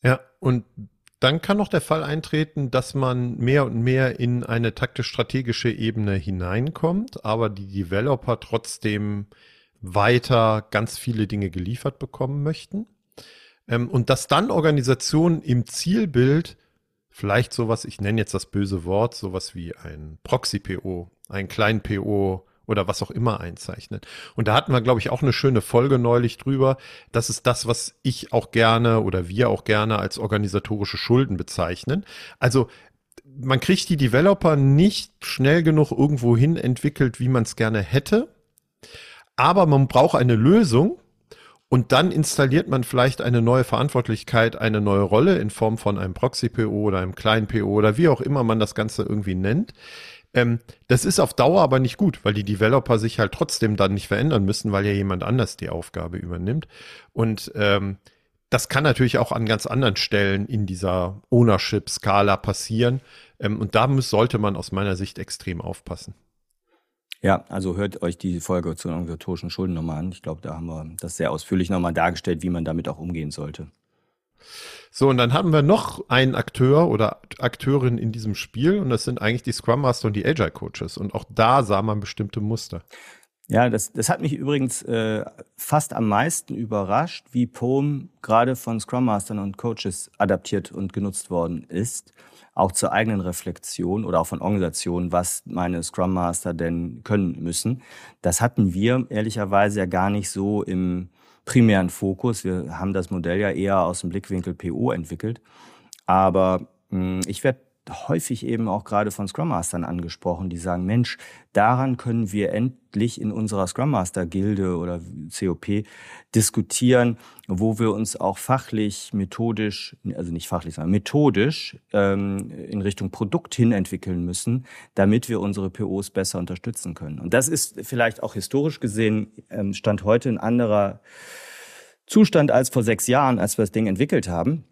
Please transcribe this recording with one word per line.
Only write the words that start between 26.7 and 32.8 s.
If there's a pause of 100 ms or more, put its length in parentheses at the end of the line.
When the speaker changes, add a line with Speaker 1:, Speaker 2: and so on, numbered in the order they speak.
Speaker 1:
Das
ist
das,
was
ich
auch
gerne
oder
wir
auch
gerne
als
organisatorische
Schulden
bezeichnen. (340)
Also (560)